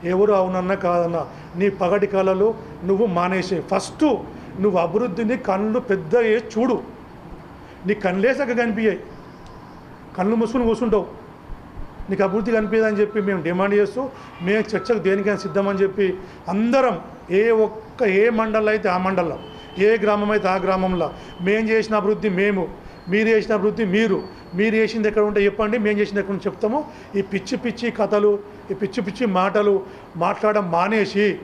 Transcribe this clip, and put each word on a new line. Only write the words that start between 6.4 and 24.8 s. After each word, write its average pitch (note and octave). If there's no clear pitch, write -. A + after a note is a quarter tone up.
చూడు, B3
నీ G3
కళ్ళేసాక G#3
కనిపించాయి, A3
కళ్ళు G3+
మూసుకుని A3+
కూర్చుంటావు, A3
నీకు G3
అభివృద్ధి G3
కనిపించదని A3
చెప్పి G#3
మేము F#3+
డిమాండ్ F3+
చేస్తూ, G#3
మేము G3
చర్చకు G#3+
దేనికైనా G3
సిద్ధమని G3
చెప్పి F#3+
అందరం, A3+
ఏ G#3
ఒక్క, A3
ఏ G3+
మండలం A3
అయితే G#3+
ఆ F3+
మండలం, F3+
ఏ G#3+
గ్రామం G#3
అయితే G#3
ఆ F#3
గ్రామంలో, F#3
మేము G#3+
చేసిన A3
అభివృద్ధి G#3
మేము, F#3+
మీరు G#3+
చేసిన A3
అభివృద్ధి G#3
మీరు, F#3+
మీరు G#3+
చేసింది A3